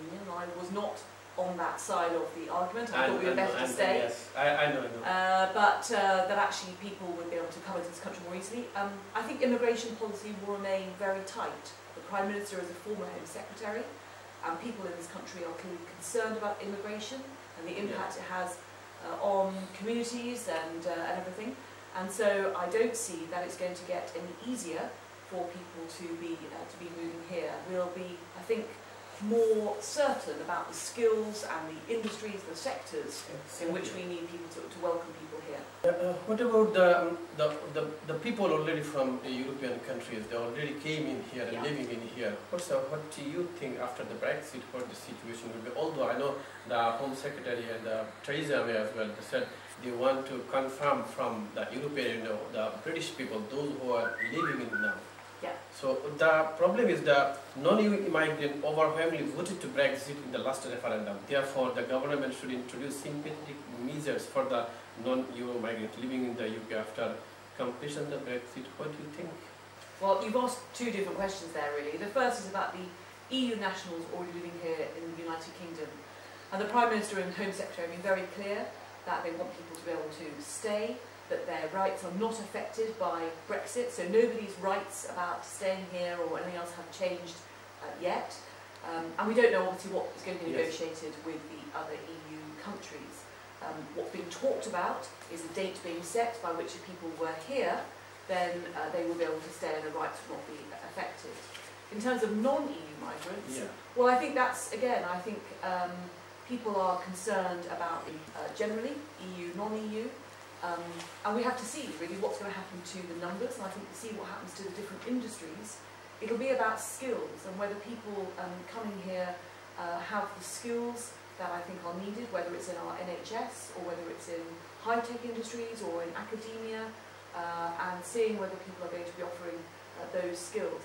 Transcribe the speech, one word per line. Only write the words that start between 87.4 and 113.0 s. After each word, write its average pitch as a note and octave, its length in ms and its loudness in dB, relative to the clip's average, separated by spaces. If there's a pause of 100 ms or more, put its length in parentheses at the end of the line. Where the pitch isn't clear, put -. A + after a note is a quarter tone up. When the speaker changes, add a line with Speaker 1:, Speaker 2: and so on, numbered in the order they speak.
Speaker 1:
uh, - 40 -6 (140)
yet. - 340 0 (540)
Um, E3+ 160 -2 (120)
and G3+ 100 4
we A3+ 60 6
don't A3+ 180 10
know, F#3 160 4
obviously, F#3+ 240 -2
what E3+ 240 0
is - 80 -10
going F3+ 160 -4
to E3+ 60 -4
be D#3+ 60 0
Speaker 2:
Yes. E3 80 2 (200)
Speaker 1:
negotiated D#3+ 340 -4 (120)
with D#3+ 140 -6 (120)
the D3+ 100 -12 (180)
other D3+ 140 -6
E D#3 220 -8 (200)
U D#3 40 -10 (240)
countries. E3+ 520 -10 (460)
Um, D3+ 140 -4 (200)
what's - 160 -2
being E3+ 180 -6
talked - 380 2
about - 400 0 (260)
is E3 100 -6
a E3 120 -8
date F#3+ 280 0
being E3+ 200 -4
set A#3 400 2
by F3 80 0
which - 260 -2
if - 80 -12
people E3 340 -8
were E3 160 0 (120)
here, B3 320 2 (480)
then, F3+ 240 2 (240)
uh, D3+ 180 -2
they F3 120 2
would E3+ 120 2
be E3+ 60 2
able D#3 160 2
to F3 200 -8
stay D#3+ 160 0
and D#3 80 -2
their D3+ 180 -4
rights - 260 -2
would C#3 100 -6
not - 100 -10
be D3+ 120 -8 (300)
affected. - 460 -6 (560)
In G#3 100 -4
terms A#3 220 4
of G#3 140 4
non-E C#4 340 4
U - 320 -8
migrants, G#3 540 -6
Speaker 2:
Yeah. G3+ 140 -4 (240)
Speaker 1:
well, B3 120 10
I B3+ 140 10
think C4+ 140 2
that's, B3+ 380 4
again, B3 300 4
I F3+ 160 0
think, G3+ 200 -4 (240)
um, F3+ 280 0 (560)
people G#3+ 320 2
are F#3 220 6
concerned F#3 640 0
about, E3+ 420 -2
uh, - 480 -8
generally, A3+ 400 0 (240)
E F#3 80 -8 (160)
U, F3 140 -6
non-E G#3+ 280 -2 (180)
U, B3+ 60 -4 (540)
um, F3 200 -2 (420)
and G#3 100 4
we A#3+ 80 4
have B3 140 4
to A3+ 80 -6
see, D4 240 -6 (100)
really, E3+ 240 -4
what's G#3 160 2
gonna G3 220 -4
happen F#3 180 -10 (140)
to F#3+ 60 -8 (120)